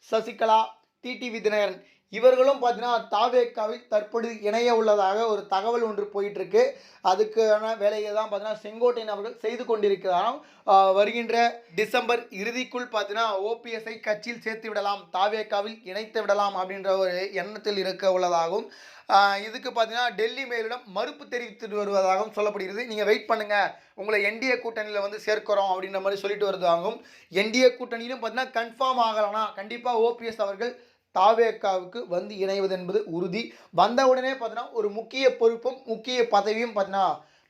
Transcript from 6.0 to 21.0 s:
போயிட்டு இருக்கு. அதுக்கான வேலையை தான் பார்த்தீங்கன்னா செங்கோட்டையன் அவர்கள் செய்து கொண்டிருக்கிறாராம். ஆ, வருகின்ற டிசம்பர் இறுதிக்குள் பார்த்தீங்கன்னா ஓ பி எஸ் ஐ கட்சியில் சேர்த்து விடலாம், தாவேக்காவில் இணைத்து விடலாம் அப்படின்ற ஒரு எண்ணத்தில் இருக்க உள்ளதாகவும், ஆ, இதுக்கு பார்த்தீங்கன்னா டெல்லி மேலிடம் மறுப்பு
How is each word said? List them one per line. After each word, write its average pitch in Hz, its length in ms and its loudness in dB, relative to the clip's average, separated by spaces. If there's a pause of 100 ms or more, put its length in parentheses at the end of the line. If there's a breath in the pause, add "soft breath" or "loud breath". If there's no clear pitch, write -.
போயிட்டு 202 320 -6
இருக்கு. 190 240 4 (420 loud breath)
அதுக்கான 214 720 2
வேலையை 208 360 -2
தான் 214 160 -2
பார்த்தீங்கன்னா 202 320 -6
செங்கோட்டையன் 226 520 -2
அவர்கள் 202 240 -8
செய்து 233 280 -4
கொண்டிருக்கிறாராம். 202 720 0 (280 loud breath)
ஆ, 196 240 8
வருகின்ற 220 440 2 (400)
டிசம்பர் 240 540 0
இறுதிக்குள் 247 580 -6
பார்த்தீங்கன்னா 214 400 -2 (120)
ஓ 226 200 -4
பி 240 120 -12
எஸ் 220 160 -8
ஐ 226 120 -12
கட்சியில் 226 420 -6
சேர்த்து 220 260 -8
விடலாம், 202 460 -4
தாவேக்காவில் 214 680 -2
இணைத்து 214 380 -6
விடலாம் 202 340 2
அப்படின்ற 190 420 -2
ஒரு 190 360 -2
எண்ணத்தில் 208 440 -4
இருக்க 190 340 0
உள்ளதாகவும், 180 560 0 (420 loud breath)
ஆ, 196 280 6
இதுக்கு 220 320 -8
பார்த்தீங்கன்னா 226 460 0
டெல்லி 247 300 -2
மேலிடம் 240 400 -6
மறுப்பு 262 420 -8